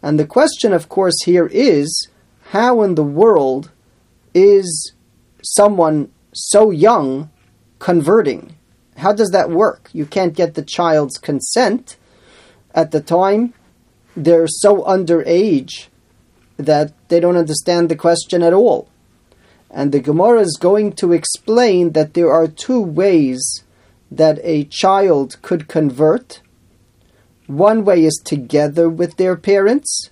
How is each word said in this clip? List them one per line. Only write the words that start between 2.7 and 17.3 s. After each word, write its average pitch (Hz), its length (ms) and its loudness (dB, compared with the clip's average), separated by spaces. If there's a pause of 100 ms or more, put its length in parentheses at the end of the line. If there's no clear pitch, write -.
in 190 120 0
the 156 80 0
world 143 680 0 (640)
is 185 580 2 (500)
someone 170 720 0 (200)
so 214 380 2
young 156 600 0 (500)
converting? 165 760 0 (440)
How 196 140 0
does 208 180 0
that 175 200 0
work? 190 420 -2
You 151 140 -8
can't 180 280 -2
get 165 200 -2
the 151 80 -8
child's 151 560 -2
consent 214 800 -4 (760)
at 160 200 -2
the 156 80 -2
time. 208 520 0 (640)
They're 165 340 2
so 202 360 0
underage 170 1040 -2 (680)
that 151 360 0 (160)
they 170 100 2
don't 175 180 2